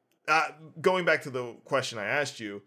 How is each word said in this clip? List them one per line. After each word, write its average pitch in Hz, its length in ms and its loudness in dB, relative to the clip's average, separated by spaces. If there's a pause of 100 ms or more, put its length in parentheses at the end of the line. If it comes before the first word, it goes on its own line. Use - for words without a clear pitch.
(280)
uh, 156 220 4 (300)
going 185 260 4
back 160 180 4
to 147 60 -10
the 123 240 -6 (120)
question 127 320 -2
I 101 80 -4
asked 131 340 -2
you, 101 280 -8